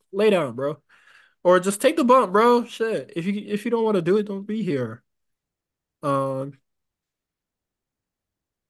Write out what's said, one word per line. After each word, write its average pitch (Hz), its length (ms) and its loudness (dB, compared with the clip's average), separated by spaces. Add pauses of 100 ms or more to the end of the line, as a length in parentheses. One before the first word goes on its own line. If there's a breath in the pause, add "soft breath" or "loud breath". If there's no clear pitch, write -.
(120)
lay 208 180 2
down, 156 260 0
bro, 143 260 -6 (640 soft breath)
or 180 160 6
just 196 220 -4
take 311 140 2
the 320 80 2
bump, 240 280 4
bro." 240 340 4
Shit, 220 500 -6
if 165 100 -6
you, 208 220 -4
if 208 160 -6
you 240 80 -6
don't 226 120 -2
wanna 202 180 0
do 180 160 2
it, 208 60 -2
don't 202 220 -10
be 214 160 -6
here. 123 400 -6 (1000)
Um, 135 560 -4 (2000)